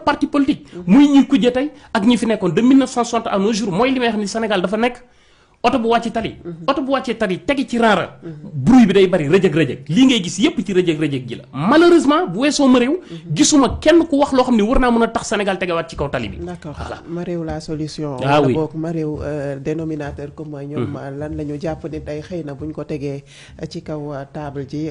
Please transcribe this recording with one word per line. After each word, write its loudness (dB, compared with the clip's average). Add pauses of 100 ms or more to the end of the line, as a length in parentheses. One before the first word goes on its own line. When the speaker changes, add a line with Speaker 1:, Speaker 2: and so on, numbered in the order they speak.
Speaker 1:
parti -2
politique. -2 (220)
Muy 8
ñuy 6
kujje 2
tey -2 (220)
ak -2
ñi 4
fi -2
nekkoon 0
de 0
mille 6
neuf 2
cent -2
soixante -4
à -2
nos 2
jours, -2
mooy 0
li 0
may 0
wax 0
ni -2
Sénégal -2
dafa -2
nekk -2 (600)
oto 2
bu 0
wàcc 0
tali. -6 (300)
Oto 0
bu -2
wàccee -2
tali -2
tegi -2
ci -4
raara. 2
Bruit 4
bi 2
day 6
bari, 0
rëjëg 4
rëjëg. 0 (100)
Lii 4
ngay 2
gis -6
yépp 0
ci -6
rëjëg 2
rëjëg -4
gi -12
la. -16 (100)
Malheureusement, 4
bu -6
weesoo 2
ma 6
réew, 0 (340)
gisuma 4
kenn 6 (100)
ku 0
wax 0
loo 4
xam 2
ne 4
war 2
naa 2
mën 2
a 4
tax -6
Sénégal -2
tegewaat -4
ci -16
kaw -4
tali -6
bi. -12
Speaker 2:
D'accord. -14
Speaker 1:
Voilà. -12
Speaker 2:
Ma -8
réew -6
la -8
solution. -8
Speaker 1:
Ah 2
Speaker 2:
Wala 2
Speaker 1:
oui. 0
Speaker 2:
boog -2
ma -6
réew, -6
euh, -8
dénominateur -8
commun. -14
Ñoom, -6
Speaker 1:
Mhm. -10
Speaker 2:
euh, -12
lan -8
la -8
ñu -8
jàpp -8
ni -10
tey -10
xëy -10
na -12
buñ -12
ko -10
tegee, -8 (380)
euh, -8
ci -14
kaw, -10
euh, -10 (100)
table -10
ji, -8